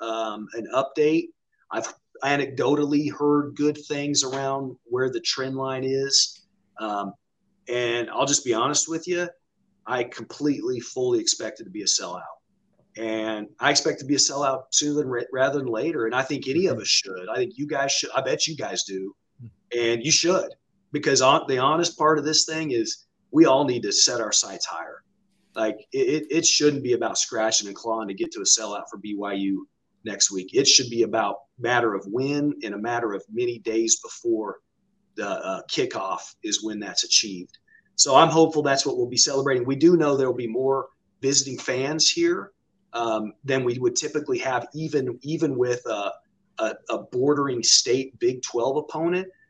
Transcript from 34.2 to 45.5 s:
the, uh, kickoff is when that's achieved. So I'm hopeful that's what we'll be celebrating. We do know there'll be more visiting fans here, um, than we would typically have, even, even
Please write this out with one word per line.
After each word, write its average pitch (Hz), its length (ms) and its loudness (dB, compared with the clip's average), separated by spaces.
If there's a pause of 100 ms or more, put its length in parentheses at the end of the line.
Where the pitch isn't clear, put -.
the, 101 140 -6
uh, 95 420 -6
kickoff 95 720 -4
is 101 220 -4
when 107 160 -6
that's 92 240 -4
achieved. - 520 -2 (400)
So 135 200 4
I'm 160 120 10
hopeful 156 340 4
that's 139 220 2
what 127 120 -2
we'll 123 100 0
be 120 100 -4
celebrating. 135 480 2
We 135 120 0
do 170 200 8
know 143 200 4
there'll 131 180 2
be 117 140 -4
more 131 400 0 (340)
visiting 135 340 0
fans 139 540 0
here, 175 420 0 (420)
um, 110 380 -2 (120)
than 135 200 0
we 123 140 0
would 123 160 0
typically 147 440 -2
have, 127 360 -2
even, 143 480 -2
even 147 340 0